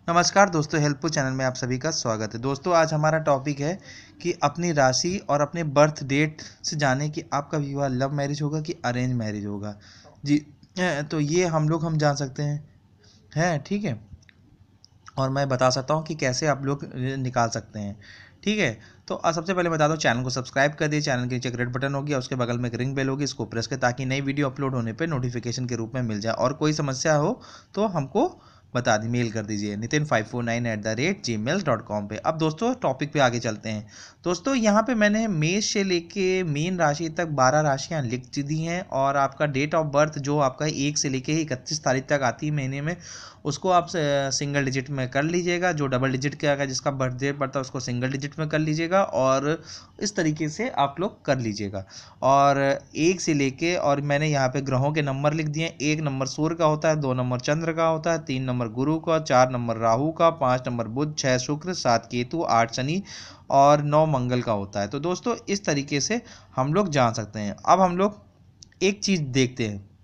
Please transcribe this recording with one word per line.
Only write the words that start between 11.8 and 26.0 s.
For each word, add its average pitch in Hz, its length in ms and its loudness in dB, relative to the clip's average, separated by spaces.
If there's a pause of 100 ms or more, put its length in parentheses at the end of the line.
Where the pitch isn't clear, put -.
हम 160 120 0
जान 147 180 4
सकते 139 280 -6
हैं, 147 260 -4 (680)
हैं, 160 280 0
ठीक 202 200 -4
है? 123 160 -4 (1160)
और 131 120 0
मैं 139 200 0
बता 127 200 4
सकता 135 240 0
हूँ 156 100 0
कि 160 120 -8
कैसे 139 320 0
आप 135 180 0
लोग, 139 200 -4 (100)
ए, 131 220 -4
निकाल 123 320 0
सकते 107 300 -8
हैं, 101 200 -8 (440)
ठीक 214 160 0
है? 113 200 0 (280)
तो, 190 80 -4
अ, - 160 0
सबसे 165 220 -2
पहले 175 160 2
बता 156 180 4
दूँ, 156 100 2
चैनल 127 260 2
को 127 60 -2
सब्सक्राइब 135 440 0
कर 156 140 -2
दिए, 147 140 0
चैनल 127 260 -2
के 123 80 -2
नीचे 123 140 -4
एक 120 60 -6
रेड 123 140 -2
बटन 135 240 -2
होगी, 143 200 -4
उसके 131 220 -2
बगल 120 220 0
में 120 120 -2
एक 117 60 -6
रिंग 131 200 -2
बेल 135 140 0
होगी, 139 140 -2
इसको 127 220 -4
प्रेस 110 220 -4
करें 131 120 -6
ताकि 127 260 0
नई 135 160 0
वीडियो 139 280 -2
अपलोड 135 260 -4
होने 113 180 -2
पे 160 140 -4
नोटिफिकेशन 120 580 -4
के 120 100 -4
रूप 113 200 -6
में 127 60 -2